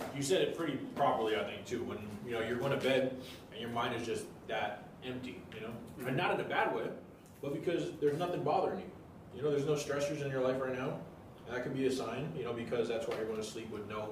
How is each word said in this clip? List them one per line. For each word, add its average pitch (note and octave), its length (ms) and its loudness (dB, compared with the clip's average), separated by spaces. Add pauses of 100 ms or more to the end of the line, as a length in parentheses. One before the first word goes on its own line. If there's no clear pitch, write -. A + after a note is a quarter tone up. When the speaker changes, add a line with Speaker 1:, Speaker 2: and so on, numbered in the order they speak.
(160)
Speaker 1:
you C#3 80 -2
said E3+ 180 6
it D3 160 2
pretty D3 200 0 (180)
properly, A#2 400 4
I - 80 2
think, - 220 -4
too. - 180 -2
When, G2+ 160 -4 (260)
you - 60 -6
know, F#2 100 0
you're A#2+ 160 0
going C#3 140 2
to C3+ 120 2
bed B2+ 320 4 (360)
and A2 100 -8
your A#2 80 -4
mind A#2 240 0
is A2+ 140 -2
just G#2+ 180 -2 (220)
that A2 400 -2 (180)
empty, B2+ 340 -6 (140)
you G#2+ 80 -8
know? A#2 120 -6 (260)
Speaker 2:
Mm-hmm. - 80 -6
Speaker 1:
And C3 100 2
not G3 160 4
in F#3 60 2
a - 100 -2
bad - 260 4
way, D3 100 0 (580)
but C#3+ 100 -2
because D#3+ 380 0 (100)
there's D3 160 6
nothing F3 260 0
bothering - 360 4
you. - 120 -8 (440)
You B2 80 -4
know, D3 80 4
there's C#3+ 140 4
no D3+ 80 4
stressors C#3+ 500 2
in C#3 80 -2
your C3 100 2
life C3 180 4
right C3 160 0
now. B2+ 220 -2 (500)
And A#2+ 80 -4
that B2 80 -2
could B2+ 100 -2
be C3+ 140 4
a - 40 6
sign, A#2+ 460 -2
you B2 60 -2
know, A#2 100 -2
because A#2 340 2
that's A2+ 200 0
why - 80 0
you're A2 100 0
going A2 160 0
to G#2+ 60 -4
sleep A2 220 -6
with G#2 200 -6
no G#2+ 220 -4